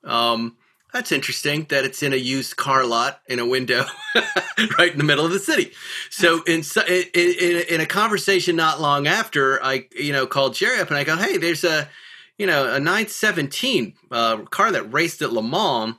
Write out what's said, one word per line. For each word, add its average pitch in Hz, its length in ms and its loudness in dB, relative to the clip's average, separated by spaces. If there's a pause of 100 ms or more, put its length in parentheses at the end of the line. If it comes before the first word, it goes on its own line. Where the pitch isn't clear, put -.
Um, 117 540 0 (360)
that's 240 180 -4
interesting 147 580 -2
that 139 140 2
it's 131 200 -4
in 139 100 0
a 135 40 2
used 131 380 -4
car 131 300 2
lot 120 420 0
in 123 120 -2
a 120 60 0
window 127 400 0 (280)
<laughs> - 680 -2
right 175 120 6
in 147 60 -8
the 147 60 2
middle 151 220 4
of 165 60 0
the 190 80 0
city." 240 340 -2 (380)
So 165 320 2
in, 165 200 0
so, 214 220 -2
in, 180 280 2
in, 175 540 2
in 160 140 0
a 156 40 0
conversation 190 720 0
not 156 240 2
long 143 280 2
after, 151 540 2
I, 131 300 -2
you 143 220 -4
know, 135 140 0
called 135 260 0
Jerry 233 260 0
up 170 100 -2
and 151 80 0
I 143 60 0
go, 156 140 0
"Hey, 202 200 0
there's 165 260 -2
a, 156 260 0 (480)
you 202 80 -4
know, 143 260 2
a 135 80 0
nine 190 280 0
seventeen, 175 880 -2 (160)
uh, 113 260 0 (140)
car 214 200 2
that 110 220 -4
raced 156 300 -2
at 117 100 -2
Le 113 80 0
Mans 120 580 -2